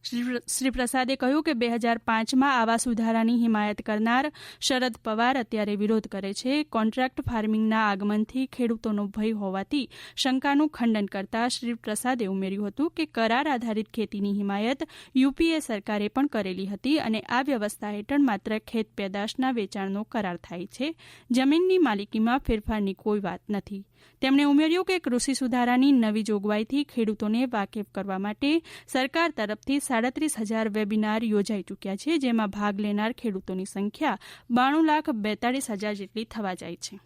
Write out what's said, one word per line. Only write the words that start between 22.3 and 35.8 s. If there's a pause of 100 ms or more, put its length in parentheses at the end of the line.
ફેરફારની
કોઈ
વાત
નથી. (340)
તેમણે
ઉમેર્યું
કે
કૃષિ
સુધારાની
નવી
જોગવાઈથી
ખેડૂતોને
વાકેફ (100)
કરવા
માટે (260)
સરકાર
તરફથી
સાડત્રીસ
હજાર
વેબિનાર
યોજાઈ
ચૂક્યા
છે,
જેમાં
ભાગ
લેનાર
ખેડૂતોની
સંખ્યા (320)
બાણું
લાખ
બેતાળીસ
હજાર